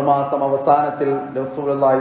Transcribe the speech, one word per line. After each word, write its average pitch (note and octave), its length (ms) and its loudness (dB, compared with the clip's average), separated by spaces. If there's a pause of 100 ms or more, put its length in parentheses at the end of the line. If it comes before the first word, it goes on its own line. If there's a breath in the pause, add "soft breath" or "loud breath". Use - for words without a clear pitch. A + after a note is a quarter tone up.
മാസം C#3 400 2
അവസാനത്തിൽ C#3+ 640 0 (320)
റസൂലുള്ളാഹി C#3 600 0